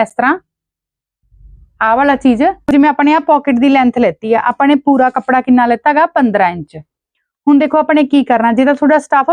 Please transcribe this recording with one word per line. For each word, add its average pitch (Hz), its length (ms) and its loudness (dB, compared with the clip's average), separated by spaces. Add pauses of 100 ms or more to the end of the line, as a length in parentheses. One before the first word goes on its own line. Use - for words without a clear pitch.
ਇਸ 214 80 -4
ਤਰ੍ਹਾਂ, 302 280 -2 (1400)
ਆਹ 220 160 0
ਵਾਲਾ 285 180 0
ਚੀਜ਼, 254 280 0 (280)
ਜਿਵੇਂ 294 180 2
ਆਪਾਂ 285 160 -2
ਨੇ 294 80 2
ਆਹ 320 80 2
ਪਾਕਟ 285 380 0
ਦੀ 277 100 2
ਲੈਂਥ 262 280 0
ਲੈਤੀ 220 360 -2
ਆ, 226 80 0
ਆਪਾਂ 277 260 -2
ਨੇ 294 100 2
ਪੂਰਾ 262 320 0
ਕੱਪੜਾ 254 320 -2
ਕਿੰਨਾ 247 240 2
ਲੈਤਾ 240 280 0
ਗਾ? 302 140 0
ਪੰਦਰਾਂ 208 420 0
ਇੰਚ। 165 280 -12 (720)
ਹੁਣ 285 120 4
ਦੇਖੋ 311 180 -2
ਆਪਾਂ 311 180 0
ਨੇ 302 80 0
ਕੀ 277 200 0
ਕਰਨਾ, 233 280 -2
ਜੇ 247 140 0
ਤਾਂ 285 100 2
ਤੁਹਾਡਾ 302 240 2
ਸਟੱਫ 277 340 -2